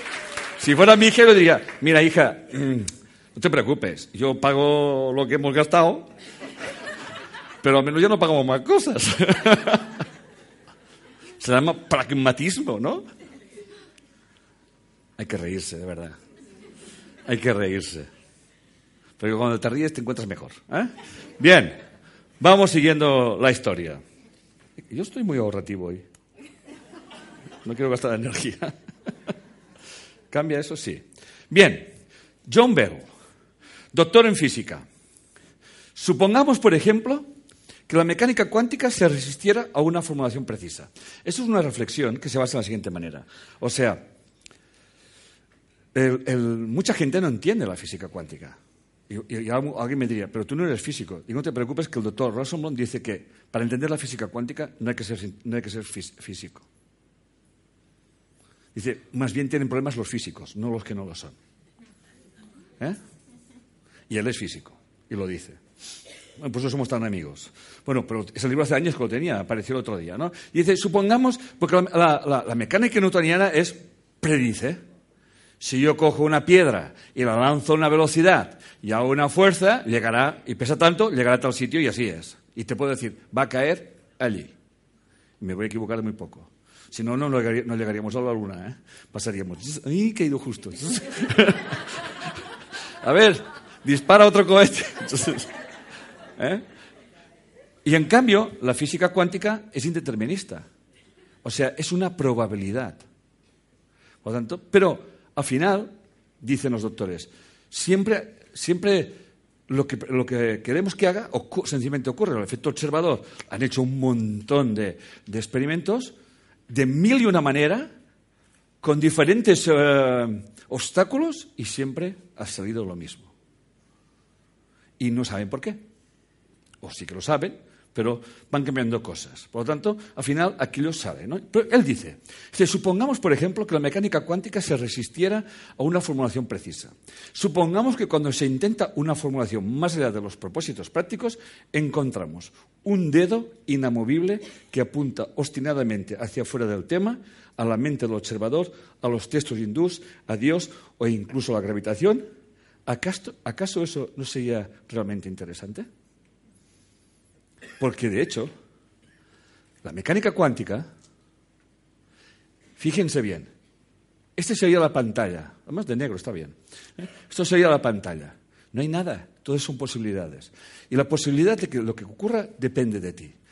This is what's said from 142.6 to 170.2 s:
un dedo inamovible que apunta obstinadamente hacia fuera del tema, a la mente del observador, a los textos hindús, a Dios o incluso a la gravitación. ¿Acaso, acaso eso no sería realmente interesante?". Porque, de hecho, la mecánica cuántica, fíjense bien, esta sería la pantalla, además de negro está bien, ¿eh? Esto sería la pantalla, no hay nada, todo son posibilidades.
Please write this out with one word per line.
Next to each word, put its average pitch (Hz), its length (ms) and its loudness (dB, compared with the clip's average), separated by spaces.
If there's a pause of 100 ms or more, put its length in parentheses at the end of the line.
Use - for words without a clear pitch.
un 185 260 0
dedo 180 380 2 (160)
inamovible 139 800 -2 (280)
que 127 120 0
apunta 127 540 -4
obstinadamente 131 840 -4
hacia 117 240 -6
fuera 120 220 -4
del 101 180 -4
tema, 202 340 -2 (380)
a 120 80 -4
la 113 140 0
mente 131 280 -2
del 113 80 -4
observador, 117 560 -4 (300)
a 123 80 -2
los 117 220 -4
textos 139 280 -4
hindús, 135 440 -4 (240)
a 110 100 -4
Dios 156 320 0 (300)
o 117 80 -2
incluso 117 500 -4
a 104 40 0
la 95 60 -6
gravitación. 107 600 0 (580)
¿Acaso, 175 580 -6
acaso 185 400 -6
eso 156 340 -6
no 135 100 -10
sería 120 420 -4 (180)
realmente 101 440 -6
interesante?". 95 560 -14 (1900)
Porque, 123 300 -2
de 101 140 -2
hecho, 131 260 -6 (1300)
la 76 100 -14
mecánica 165 400 -2
cuántica, 120 640 -2 (1800)
fíjense 156 460 -2
bien, 92 280 -6 (840)
esta 180 200 -4
sería 180 260 4
la 156 120 2
pantalla, 104 640 -4 (100)
además 190 220 -10
de 120 100 -4
negro 123 200 -6
está - 160 -10
bien, 78 220 -12 (420)
¿eh? 175 120 -16 (200)
Esto - 160 -2
sería 180 240 6
la 147 120 6
pantalla, 92 540 -6 (380)
no 117 80 -4
hay 151 80 -2
nada, 156 400 -6 (140)
todo 139 160 -2
son 139 200 -6
posibilidades. 98 760 -8 (380)